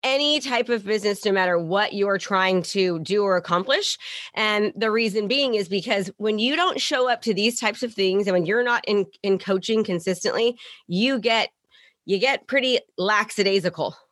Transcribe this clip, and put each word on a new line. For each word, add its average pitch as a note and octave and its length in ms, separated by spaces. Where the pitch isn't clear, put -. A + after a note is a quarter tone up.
any D4 360
type B3 300
of A3+ 160
business, G#3 400
no G#3 60
matter F#3 260
what E3+ 360
you're G3+ 260
trying F#3 420
to F3+ 380
do G3 240
or F#3+ 140
accomplish. F#3+ 600
And G#3 400
the A3 160
reason G#3+ 360
being C4 280
is G3+ 120
because G3 500
when G#3+ 200
you B3 180
don't F4+ 240
show B3+ 300
up A#3+ 140
to A3+ 100
these G#3+ 260
types G#3+ 220
of A#3 100
things G3 360
and F#3+ 80
when F3 100
you're G#3+ 160
not A#3+ 260
in, G3+ 200
in G3 160
coaching G3+ 440
consistently, G#3 760
you A#3 320
get, A3+ 320
you F#3+ 140
get B3+ 260
pretty C4 320
lackadaisical G3 1000